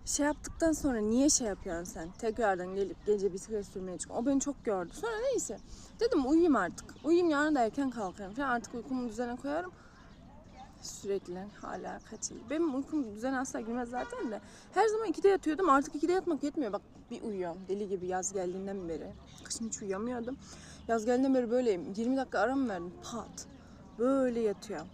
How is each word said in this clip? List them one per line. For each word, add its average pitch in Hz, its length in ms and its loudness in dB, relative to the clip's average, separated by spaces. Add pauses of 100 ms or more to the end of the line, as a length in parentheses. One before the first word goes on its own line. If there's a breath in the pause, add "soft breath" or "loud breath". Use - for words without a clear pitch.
Şey - 200 0
yaptıktan 302 460 0
sonra 277 280 0
niye 233 300 4
şey 254 180 4
yapıyorsun 180 460 -6
sen? 175 180 -10
Tekrardan 196 640 0
gelip 190 300 -4
gece 202 280 2
bisiklet 202 320 -6
sürmeye 185 320 -8
çık. - 140 -10
O 233 140 -2
beni 277 140 4
çok 277 260 -4
gördü. 185 280 -2
Sonra 427 240 -4 (140)
neyse. 320 260 -2 (420 loud breath)
Dedim 359 300 2
uyuyayım 320 260 6
artık. - 480 0
Uyuyayım, 339 260 6
yarın 302 260 4
da 277 40 4
erken 247 300 2
kalkarım 202 440 -6
falan. 220 160 -2
Artık 233 240 -2
uykumu 247 360 -4
düzene 240 260 -4
koyarım. 302 360 -4 (1080 loud breath)
Sürekli 185 640 -4 (160)
hala 185 380 -8 (100)
kaç - 220 -8
yıl. - 60 -12 (120)
Benim 311 260 2
uykum 269 400 -2
düzene 254 240 -2
asla 262 220 -4
girmez 233 280 -4
zaten 254 420 -4
de. 208 100 -6 (320 loud breath)
Her 403 140 8
zaman 440 200 2
ikide 359 200 4
yatıyordum. 370 420 6
Artık 277 260 6
ikide 311 160 2
yatmak 359 320 2
yetmiyor. 285 300 -2
Bak 202 80 -4 (300)
bir 240 100 -8
uyuyorum. 180 360 -4 (100)
Deli 202 200 -2
gibi 180 200 -2
yaz 185 260 -2
geldiğinden 190 560 -2
beri. 165 240 -6 (300)
Kışın - 240 -6
hiç 214 140 -6
uyuyamıyordum. 233 560 -4 (500 loud breath)
Yaz 226 180 2
geldiğinden 254 280 4
beri 247 180 4
böyleyim. 202 440 2
Yirmi 233 220 2
dakika 254 220 0
ara 233 160 4
mı 269 140 2
verdim? 180 240 -6 (100)
Pat. - 440 -10 (520 loud breath)
Böyle 254 400 4
yatıyor. 202 420 0 (120)